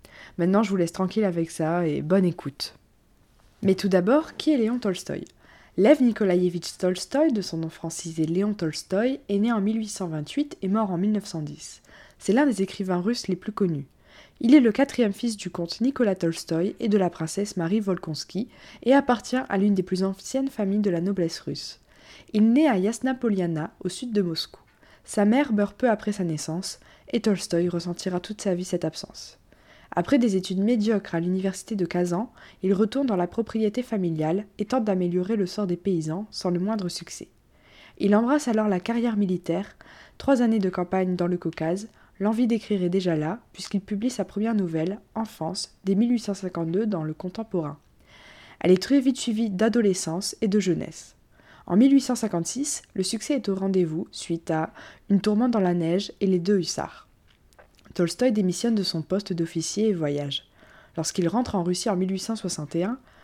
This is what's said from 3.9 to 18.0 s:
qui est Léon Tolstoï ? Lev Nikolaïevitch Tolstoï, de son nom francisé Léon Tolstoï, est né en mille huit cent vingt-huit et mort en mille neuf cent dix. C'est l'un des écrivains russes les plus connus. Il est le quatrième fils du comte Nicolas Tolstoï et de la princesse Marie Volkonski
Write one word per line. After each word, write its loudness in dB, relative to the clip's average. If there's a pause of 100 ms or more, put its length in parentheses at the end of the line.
qui 0
est 4
Léon 0
Tolstoï ? -4 (540)
Lev 6
Nikolaïevitch 2
Tolstoï, 0
de -2
son -6
nom -6
francisé -6
Léon 0
Tolstoï, -2
est 0
né 2
en 0
mille 0
huit -4
cent -6
vingt-huit -6
et -4
mort 0
en -2
mille 0
neuf -2
cent -8
dix. -12 (380)
C'est 0
l'un 4
des 2
écrivains -2
russes -2
les 0
plus -8
connus. -2 (520)
Il 6
est 12
le 6
quatrième 2
fils -4
du -10
comte -6
Nicolas 2
Tolstoï -2
et 0
de 4
la 4
princesse -6
Marie 0
Volkonski -4 (340)